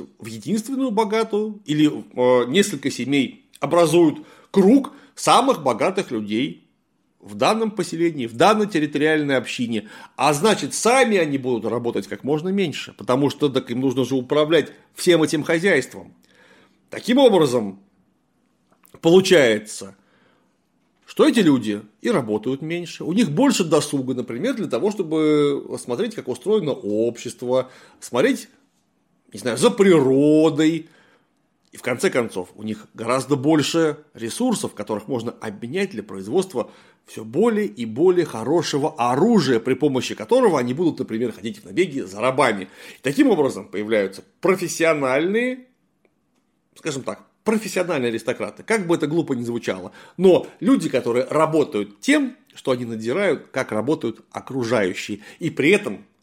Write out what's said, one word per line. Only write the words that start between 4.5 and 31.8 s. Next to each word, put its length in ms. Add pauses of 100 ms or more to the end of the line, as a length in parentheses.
круг 420 (220)
самых 460
богатых 500
людей 560 (520)
в 160
данном 360
поселении, 540
в 80
данной 340
территориальной 720
общине. 520 (260)
А 180
значит, 400
сами 440
они 200
будут 320
работать 380
как 160
можно 260
меньше, 480
потому 320
что 200
так 200
им 120
нужно 240
же 100
управлять 560 (240)
всем 260
этим 220
хозяйством. 680 (760)
Таким 300
образом, 600 (1200)
получается, 920 (1080)
что 220
эти 120
люди 420 (200)
и 100
работают 500
меньше, 420
у 80
них 200
больше 340
досуга, 480
например, 400
для 140
того, 240
чтобы 880
смотреть, 360
как 140
устроено 420
общество, 960 (300)
смотреть, 480 (840)
не 60
знаю, 180
за 140
природой. 1160 (840)
И 60
в 40